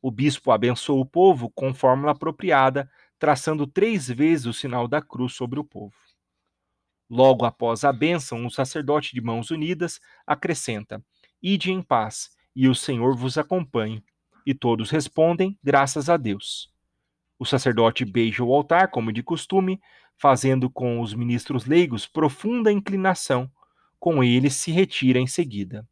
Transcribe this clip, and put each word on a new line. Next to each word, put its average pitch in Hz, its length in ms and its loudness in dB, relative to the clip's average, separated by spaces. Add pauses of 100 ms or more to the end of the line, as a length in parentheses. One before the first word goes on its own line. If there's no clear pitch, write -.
O 131 80 -2
bispo 131 420 0
abençoa 120 480 2
o 131 60 0
povo 160 460 4
com 131 220 -4
fórmula 139 400 2
apropriada, 143 760 0 (300)
traçando 147 480 0
três 190 400 0
vezes 139 380 2
o 117 80 -4
sinal 120 340 -4
da 143 140 -2
cruz 123 320 -6
sobre 131 260 -6
o 147 40 -6
povo. 104 300 -16 (1160)
Logo 123 360 6
após 117 380 -2
a 143 80 4
bênção, 131 540 -2
o 117 40 -6
sacerdote 143 640 -4
de 123 80 -6
mãos 117 300 -6
unidas 160 480 -4 (260)
acrescenta: 117 800 -6 (380)
"Ide 185 300 -2
em 185 100 -4
paz, - 500 -2 (240)
e 131 140 4
o 127 40 4
Senhor 127 420 0
vos 123 220 -4
acompanhe." 117 640 -2 (440)
E 139 80 0
todos 117 360 -2
respondem: 170 720 0
"Graças 139 480 0
a 170 60 6
Deus." 110 560 -6 (680)
O 127 80 -8
sacerdote 117 600 2
beija 113 380 -2
o 123 100 2
altar, 165 360 2
como 113 220 -4
de 110 100 -4
costume, 190 600 -2 (340)
fazendo 131 540 2
com 120 320 -4
os 107 120 -6
ministros 120 520 -4
leigos 143 420 2
profunda 214 640 0
inclinação. 190 800 -2 (480)
Com 156 240 2
ele 123 260 4
se 135 220 -4
retira 139 480 2
em 127 80 0
seguida. 107 640 -6